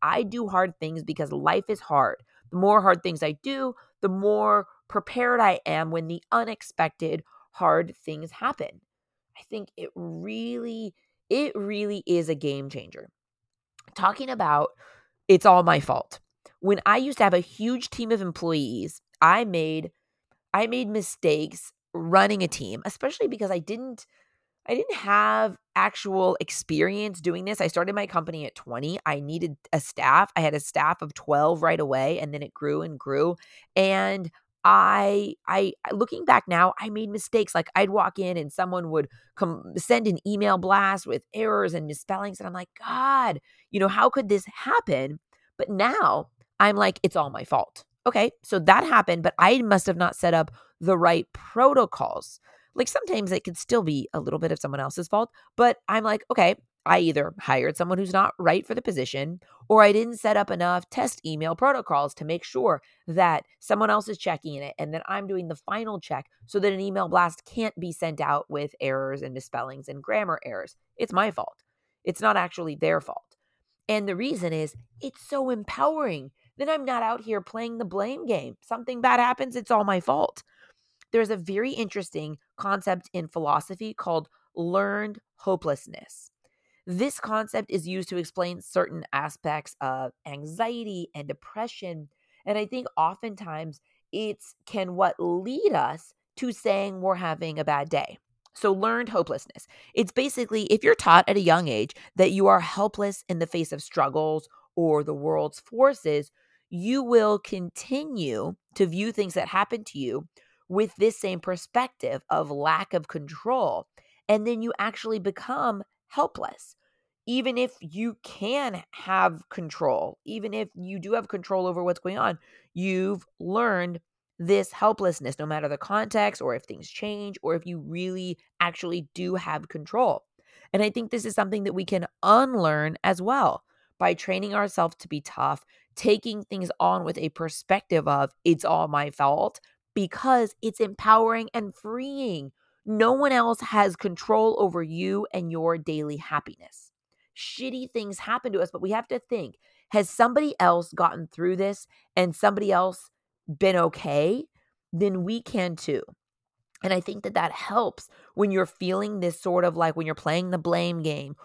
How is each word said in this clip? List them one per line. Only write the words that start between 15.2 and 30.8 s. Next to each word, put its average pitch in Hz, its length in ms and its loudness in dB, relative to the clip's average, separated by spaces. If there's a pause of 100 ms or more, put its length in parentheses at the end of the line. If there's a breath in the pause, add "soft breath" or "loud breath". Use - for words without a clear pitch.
"It's 185 160 10
all 180 180 10
my 165 160 6
fault." - 400 -4 (400 soft breath)
When 196 260 0
I 208 120 6
used 262 220 -2
to 240 40 8
have 196 100 6
a 180 60 4
huge 240 500 -4
team 226 220 -4
of 220 100 2
employees, 156 800 -4 (180)
I 190 260 6
made, 160 460 -4 (600)
I 214 140 0
made 240 220 -4
mistakes 160 840 -2 (220)
running 190 480 4
a 170 40 -2
team, 117 380 -8
especially 330 420 -4
because 220 220 -4
I 185 80 -2
didn't, 226 480 -10 (600)
I 233 80 -2
didn't 440 220 -4
have 208 600 2 (180)
actual 190 640 2
experience 185 800 -2
doing 175 260 -4
this. 208 140 -4
I 170 80 0
started 175 280 -2
my 202 100 -2
company 165 400 -6
at 120 100 -12
twenty. 143 500 -8
I 147 140 -2
needed 156 380 -6 (160)
a 151 60 2
staff. 143 560 4
I 165 60 2
had 151 120 2
a 151 60 -2
staff 151 420 -2